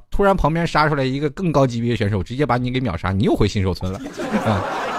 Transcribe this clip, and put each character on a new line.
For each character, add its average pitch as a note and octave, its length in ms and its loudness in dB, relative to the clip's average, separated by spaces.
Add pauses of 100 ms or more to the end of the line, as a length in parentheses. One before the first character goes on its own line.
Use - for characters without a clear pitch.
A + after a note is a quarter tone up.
(100)
突 - 120 2
然 G3 140 4
旁 D#3+ 160 2
边 E3+ 140 0
杀 D3+ 220 2
出 D3+ 60 0
来 C#3 80 0
一 C3 160 -2
个 D3 120 -2
更 F3 200 -2
高 C#3 160 4
级 A#2+ 140 -2
别 A#2 160 0
选 G#2 120 0
手， G2+ 140 0
直 A#2 140 -8
接 C#3+ 100 0
把 A#2+ 100 2
你 B2 140 -2
给 B2+ 100 -2
秒 G#2 160 -2
杀， F#2 160 -2
你 G2 120 2
又 A3+ 100 2
回 - 140 2
新 G2+ 140 0
手 F#2 120 0
村 F2+ 160 -6
了， F#2+ 80 -6 (220)
<laughs> - 260 -2
啊！ G#2+ 160 0 (360)